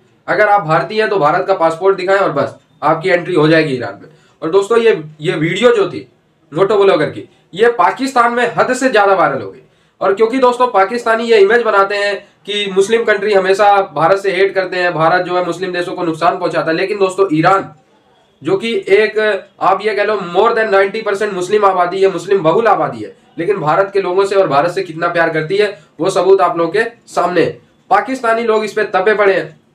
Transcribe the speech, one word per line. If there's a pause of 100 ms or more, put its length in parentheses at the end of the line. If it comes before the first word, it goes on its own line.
(280)
अगर
आप
भारतीय
हैं
तो
भारत
का
passport
दिखाएं
और
बस (280)
आपकी
entry
हो
जाएगी
ईरान
में। (320)
और
दोस्तों,
ये, (180)
ये
video
जो
थी (420)
मोटो
Bullocker
की, (240)
ये
पाकिस्तान
में
हद
से
ज्यादा
viral
हो
गई। (420)
और
क्योंकि
दोस्तों
पाकिस्तानी
ये
image
बनाते
हैं (180)
कि
मुस्लिम
country
हमेशा
भारत
से
हेट
करते
हैं,
भारत
जो
है
मुस्लिम
देशों
को
नुकसान
पहुंचाता
है,
लेकिन
दोस्तों
ईरान (680)
जो
कि
एक (160)
आप
ये
कह
लो
more
than
ninety
percent
मुस्लिम
आबादी
है,
मुस्लिम
बहुल
आबादी
है, (220)
लेकिन
भारत
के
लोगों
से
और
भारत
से
कितना
प्यार
करती
है (160)
वो
सबूत
आप
लोगों
के (240)
सामने
है। (280)
पाकिस्तानी
लोग
इस
पे
तपे
पड़े
हैं, (160)